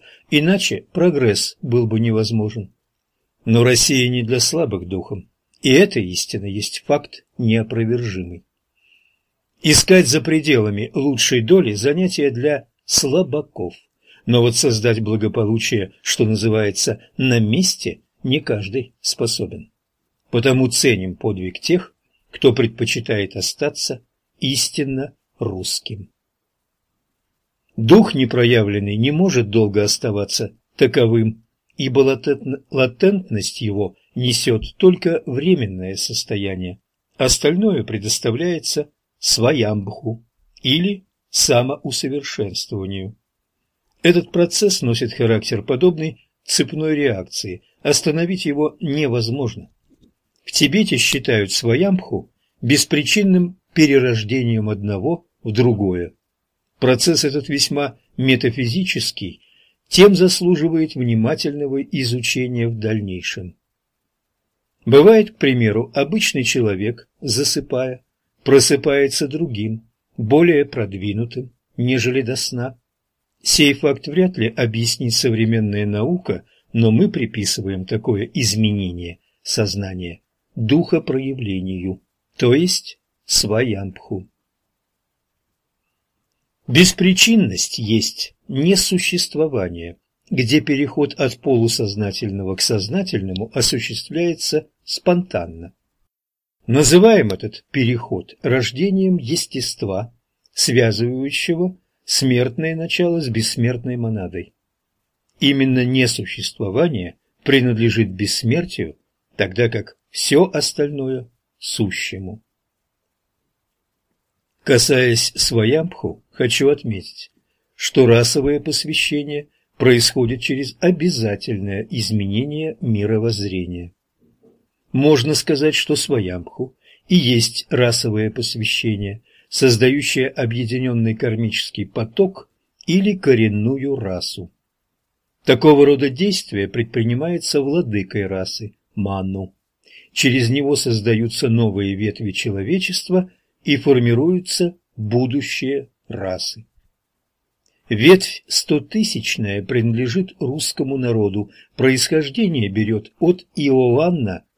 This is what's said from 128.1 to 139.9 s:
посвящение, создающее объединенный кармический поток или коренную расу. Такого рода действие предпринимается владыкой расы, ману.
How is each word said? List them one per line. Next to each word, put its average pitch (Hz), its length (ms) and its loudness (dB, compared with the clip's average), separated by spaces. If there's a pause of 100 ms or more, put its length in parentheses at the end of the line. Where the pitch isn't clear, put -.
посвящение, 104 920 -4 (280)
создающее 127 800 2
объединенный 120 880 -2
кармический 110 680 -4
поток 190 640 -4 (380)
или 190 300 2
коренную 127 800 0
расу. 92 540 -8 (920)
Такого 143 420 8
рода 143 240 4
действие 127 600 -2
предпринимается 127 920 -2
владыкой 107 640 -2
расы, 95 500 -8 (200)
ману. 95 580 -6 (640)